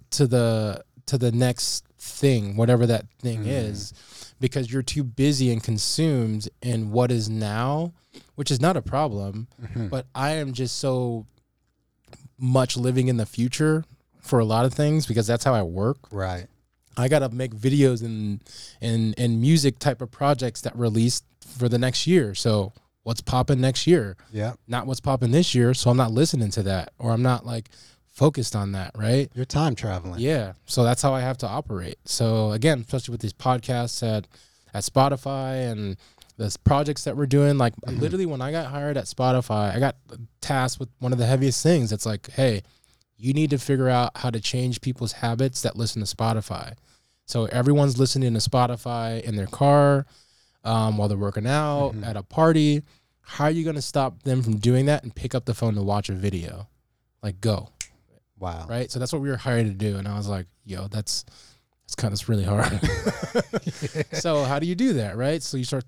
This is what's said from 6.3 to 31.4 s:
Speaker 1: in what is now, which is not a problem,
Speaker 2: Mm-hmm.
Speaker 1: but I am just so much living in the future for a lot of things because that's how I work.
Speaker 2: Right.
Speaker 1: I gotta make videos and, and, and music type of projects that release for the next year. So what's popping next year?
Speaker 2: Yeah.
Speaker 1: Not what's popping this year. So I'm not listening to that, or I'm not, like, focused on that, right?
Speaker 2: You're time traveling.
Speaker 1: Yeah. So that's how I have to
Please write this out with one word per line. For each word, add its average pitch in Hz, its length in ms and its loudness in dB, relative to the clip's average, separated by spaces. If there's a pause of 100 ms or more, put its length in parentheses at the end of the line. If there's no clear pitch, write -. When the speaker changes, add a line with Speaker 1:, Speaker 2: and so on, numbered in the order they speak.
Speaker 1:
in 113 300 -2
what 123 180 4
is 113 180 0
now, 117 640 -2 (440)
which 143 160 -2
is 123 80 2
not 170 160 4
a 135 60 -2
problem, 110 640 -4 (120)
Speaker 2:
Mm-hmm. 117 280 -6
Speaker 1:
but 127 260 -6
I 135 200 -2
am 147 180 -4
just 123 260 -6
so 123 480 -2 (1120)
much 127 380 2
living 127 320 2
in 123 80 2
the 110 100 0
future 156 580 0 (360)
for - 180 0
a 117 60 4
lot 110 200 2
of 127 80 0
things 151 340 2
because 110 200 0
that's 117 180 0
how 131 100 2
I 110 80 2
work. 98 360 -2 (140)
Speaker 2:
Right. 92 340 -6 (500)
Speaker 1:
I 123 120 0
gotta 135 200 2
make 123 260 -6
videos 131 480 2
and, 107 380 -6 (400)
and, 113 380 0
and 117 220 2
music 139 380 4
type 131 240 -2
of 117 80 -10
projects 135 520 0
that - 140 -6
release 117 460 2 (240)
for 123 220 -2
the 120 100 2
next 127 280 0
year. 151 280 4
So 104 380 0 (320)
what's 113 160 -4
popping 127 400 2
next 131 260 0
year? 120 300 4 (160)
Speaker 2:
Yeah. 107 220 -4 (120)
Speaker 1:
Not 123 200 -4
what's 131 140 -6
popping 123 300 0
this 165 240 4
year. 123 200 4
So 123 160 2
I'm 120 60 6
not 123 140 2
listening 120 400 2
to 104 140 -2
that, 95 340 -2
or 117 140 -2
I'm 113 100 0
not, 123 240 0
like, 117 220 -8 (400)
focused 139 480 0
on 101 160 -2
that, 95 240 -6
right? 117 360 0
Speaker 2:
You're 127 120 -6
time 143 320 0
traveling. 92 440 -6
Speaker 1:
Yeah. 120 340 -2 (120)
So - 160 0
that's 117 180 4
how 139 140 2
I 131 60 -2
have 131 180 -4
to 123 100 -6